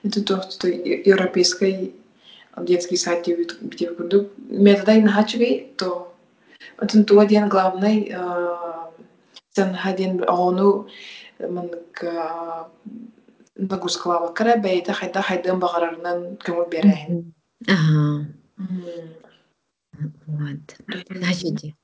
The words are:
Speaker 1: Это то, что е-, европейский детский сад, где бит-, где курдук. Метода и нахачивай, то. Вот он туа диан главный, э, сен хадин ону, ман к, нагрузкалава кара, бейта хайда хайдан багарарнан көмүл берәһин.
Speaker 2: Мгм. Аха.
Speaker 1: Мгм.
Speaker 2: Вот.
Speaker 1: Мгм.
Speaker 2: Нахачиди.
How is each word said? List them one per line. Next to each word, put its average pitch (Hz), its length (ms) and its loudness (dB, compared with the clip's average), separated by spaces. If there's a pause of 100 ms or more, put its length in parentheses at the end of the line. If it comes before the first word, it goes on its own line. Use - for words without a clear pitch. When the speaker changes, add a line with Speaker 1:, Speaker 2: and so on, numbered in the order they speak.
Speaker 1:
Это 202 220 -2
то, 190 260 -2
что - 180 -4
е-, - 360 -4
европейский 185 880 2 (640)
детский 175 380 0
сад, 170 260 -2
где 170 140 -2
бит-, 170 240 -6
где - 300 -8
курдук. 175 400 0 (180)
Метода 202 440 6
и 220 100 8
нахачивай, 226 720 2
то. 180 380 -6 (640)
Вот 214 160 -4
он 214 100 8
туа 208 220 8
диан 208 220 4
главный, 196 640 2
э, 180 360 -4 (1080)
сен 190 200 0
хадин 185 540 -4
ону, 180 600 2 (500)
ман 175 320 -8 (220)
к, 165 760 -8 (880)
нагрузкалава 175 760 -4
кара, 233 240 2
бейта 190 360 0
хайда 190 300 -4
хайдан 185 380 -2
багарарнан 175 840 -4
көмүл 170 260 -2
берәһин. 170 600 2 (280)
Speaker 2:
Мгм. - 140 0
Аха. 151 520 2 (300)
Speaker 1:
Мгм. 175 580 -10 (1120)
Speaker 2:
Вот. 147 500 -8 (100)
Speaker 1:
Мгм. 185 340 -12
Speaker 2:
Нахачиди. 175 640 -4